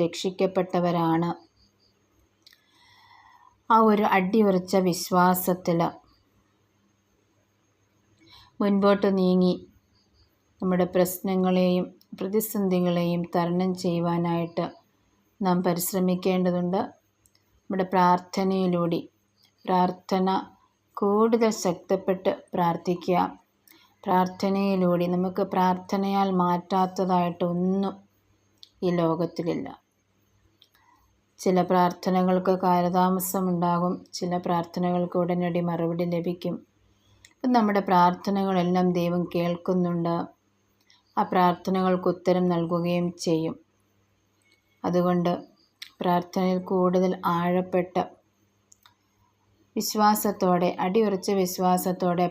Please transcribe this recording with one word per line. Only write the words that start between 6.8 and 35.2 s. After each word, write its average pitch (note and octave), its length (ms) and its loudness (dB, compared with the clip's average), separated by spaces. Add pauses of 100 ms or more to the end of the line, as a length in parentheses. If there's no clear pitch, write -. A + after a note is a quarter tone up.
മുൻപോട്ട് G3+ 600 2
നീങ്ങി F#3 340 4 (1080)
നമ്മുടെ F3+ 360 0
പ്രശ്നങ്ങളെയും F#3 920 0 (320)
പ്രതിസന്ധികളെയും F3+ 1040 -2 (140)
തരണം F3 360 0 (100)
ചെയ്യുവാനായിട്ട് E3+ 840 -2 (720)
നാം F#3 160 2 (120)
പരിശ്രമിക്കേണ്ടതുണ്ട്. F3+ 1120 -2 (840)
നമ്മുടെ F#3+ 320 -4
പ്രാർത്ഥനയിലൂടെ, F3+ 1040 2 (640)
പ്രാർത്ഥന F#3 640 0 (680)
കൂടുതൽ A3 540 2 (120)
ശക്തിപ്പെട്ട് F#3 680 -2 (200)
പ്രാർത്ഥിക്കുക. F3+ 680 0 (840)
പ്രാർത്ഥനയിലൂടെ F#3 1120 0
നമുക്ക് F#3 380 -2
പ്രാർത്ഥനയാൽ G3 800 0 (100)
മാറ്റാത്തതായിട്ടൊന്നും F3+ 1500 0 (920)
ഈ F3+ 140 2
ലോകത്തിലില്ല. E3 680 -2 (1800)
ചില F#3 140 2 (140)
പ്രാർത്ഥനകൾക്ക് F#3 840 2 (100)
കാലതാമസമുണ്ടാകും, F3+ 1300 0 (240)
ചില F3+ 140 -4 (160)
പ്രാർത്ഥനകൾക്ക് F3 760 -2